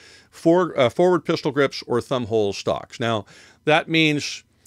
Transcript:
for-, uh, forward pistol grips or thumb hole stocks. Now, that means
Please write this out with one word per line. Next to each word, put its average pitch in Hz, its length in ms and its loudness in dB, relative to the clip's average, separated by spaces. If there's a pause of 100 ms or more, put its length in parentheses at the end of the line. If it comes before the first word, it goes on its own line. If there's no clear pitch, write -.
(300)
for-, 165 500 2
uh, 123 100 4
forward 180 360 2
pistol 160 260 -4
grips 131 360 -2
or 120 120 0
thumb 123 280 -4
hole 104 260 0
stocks. - 460 -6
Now, 117 260 -4 (400)
that 151 240 0
means 156 540 -2 (240)